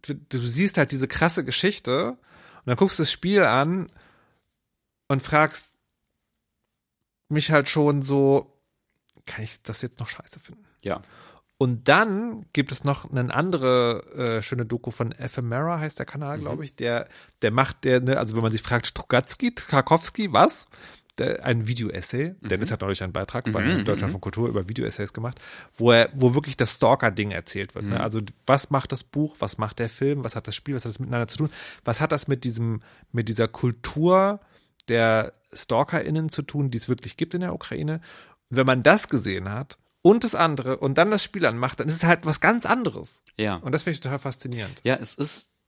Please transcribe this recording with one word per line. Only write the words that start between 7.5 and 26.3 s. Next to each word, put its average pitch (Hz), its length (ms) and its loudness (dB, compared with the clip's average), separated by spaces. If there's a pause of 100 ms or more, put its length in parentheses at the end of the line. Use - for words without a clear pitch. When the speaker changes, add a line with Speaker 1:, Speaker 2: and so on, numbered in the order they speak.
Speaker 1:
halt 147 180 4
schon 147 340 2
so, 139 560 2 (680)
kann - 180 -10
ich - 180 -14
das - 200 -6
jetzt - 180 -10
noch 113 80 -6
scheiße - 320 -14
finden? - 240 -20 (180)
Speaker 2:
Ja. - 200 -4 (560)
Speaker 1:
Und 123 300 2
dann 214 640 2
gibt 139 180 -2
es 127 140 -6
noch - 260 -2
eine 123 220 -2
andere, 127 1040 0
äh, 107 40 -4
schöne 120 240 -4
Doku 117 240 -6
von 117 220 -4
Ephemera, 127 680 -4
heißt 151 180 -8
der - 80 -6
Kanal, 143 320 -8
Speaker 2:
Mhm. 151 40 -8
Speaker 1:
glaub 151 200 -6
ich, 139 140 -12
der, 117 320 -4 (340)
der 110 80 2
macht, 131 340 0
der, 127 160 4
ne, 127 180 0
also 110 180 -2
wenn 113 60 0
man 113 100 2
sich 110 100 -4
fragt, 120 240 0
Strugatsky, - 680 -2
Tarkowski, 165 800 0
was? 180 340 4 (520)
Der, - 280 -4
ein 117 200 0
Video-Essay, 120 760 -4
Speaker 2:
Mhm. 110 60 -10
Speaker 1:
Dennis 101 220 -2
hat 107 120 -4
neulich 95 200 -2
einen 92 120 -8
Beitrag 98 320 -6
Speaker 2:
Mhm, 110 60 -2
Speaker 1:
bei 95 120 0
Speaker 2:
mhm, 135 220 0
Speaker 1:
Deutschland 98 240 0
Speaker 2:
mhm. 98 60 -6
Speaker 1:
von 92 40 -8
Kultur 113 300 -4
über 95 180 -4
Video-Essays 110 460 -6
gemacht, 117 260 -8 (340)
wo 120 180 4
er, 117 200 6
wo 127 220 4